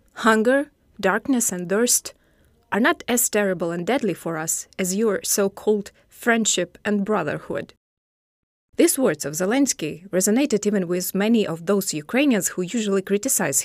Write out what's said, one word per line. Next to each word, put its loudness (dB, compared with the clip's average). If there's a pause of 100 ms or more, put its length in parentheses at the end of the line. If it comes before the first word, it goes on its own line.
(280)
hunger, 4 (280)
darkness 0
and -6
thirst 0 (600)
are 2
not 2
as 0
terrible 0
and -4
deadly 0
for -6
us -6 (120)
as -2
your 0
so-called -2 (180)
friendship -2
and 0
brotherhood." -4 (1040)
These 4
words 0
of -6
Zelensky -2
resonated 2
even 2
with -2
many 2
of -6
those 0
Ukrainians 0
who -4
usually -2
criticize 0